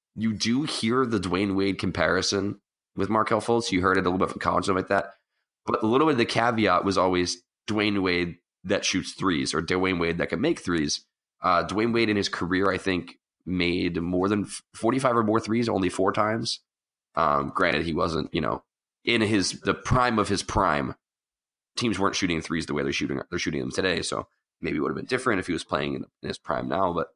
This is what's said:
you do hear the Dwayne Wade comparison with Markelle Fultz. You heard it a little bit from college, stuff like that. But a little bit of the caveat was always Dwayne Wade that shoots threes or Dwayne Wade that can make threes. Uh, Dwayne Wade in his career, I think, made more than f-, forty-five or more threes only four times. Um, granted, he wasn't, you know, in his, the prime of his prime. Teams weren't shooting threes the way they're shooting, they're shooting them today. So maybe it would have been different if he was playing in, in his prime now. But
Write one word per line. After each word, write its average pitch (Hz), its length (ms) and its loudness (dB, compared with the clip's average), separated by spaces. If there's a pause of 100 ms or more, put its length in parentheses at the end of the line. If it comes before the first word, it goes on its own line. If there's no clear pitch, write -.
(140)
you 110 180 -2
do 117 320 0
hear 127 420 0
the 113 120 0
Dwayne 92 360 0
Wade 98 240 0
comparison 95 840 0 (340)
with 95 140 -2
Markelle 110 320 2
Fultz. 117 320 0
You 90 80 2
heard 95 160 4
it 92 40 2
a 92 100 2
little 92 80 0
bit - 120 0
from - 100 -10
college, 87 240 0
stuff 92 120 0
like 92 120 -2
that. - 260 0 (500)
But - 180 0
a 110 40 0
little 131 200 4
bit 156 60 4
of 123 60 0
the 117 80 2
caveat 110 580 2
was 95 140 0
always 90 440 2 (260)
Dwayne 104 340 2
Wade 87 340 0 (280)
that 95 200 0
shoots - 280 -2
threes 80 420 -2
or 82 80 0
Dwayne 92 360 0
Wade 85 200 0
that 80 100 -2
can 85 120 -4
make 160 200 0
threes. 80 440 -2 (380)
Uh, 87 220 2
Dwayne 110 300 0
Wade 117 160 2
in 104 60 2
his 95 120 0
career, 95 420 0
I 92 60 0
think, 90 380 -2 (320)
made 87 540 0
more 90 280 0
than 104 160 0
f-, - 180 -14 (120)
forty-five 123 420 2
or 117 80 2
more 110 160 2
threes 113 280 0
only 92 200 2
four 95 240 0
times. 110 480 -2 (560)
Um, 73 380 2
granted, 82 300 2
he 82 100 -2
wasn't, 82 380 -2
you 82 80 0
know, 60 220 -2 (420)
in 117 160 2
his, 104 420 0
the 92 120 0
prime 123 440 2
of 98 100 2
his 98 140 0
prime. 76 520 0 (800)
Teams 107 220 0
weren't 95 160 0
shooting 85 260 0
threes 80 260 -4
the 73 80 -4
way 73 80 0
they're 69 100 -2
shooting, 69 280 -2 (100)
they're 87 80 -6
shooting 76 220 -4
them 64 120 -6
today. 90 300 0
So - 260 -6 (320)
maybe 80 160 -4
it 76 40 -2
would 69 100 -2
have 69 60 -4
been - 100 -8
different 117 340 0
if - 60 -4
he 92 60 -4
was 78 120 -4
playing 71 300 -2
in, - 100 -6 (180)
in 67 60 -8
his 95 100 -8
prime 64 300 -4
now. 87 240 0
But 82 240 -2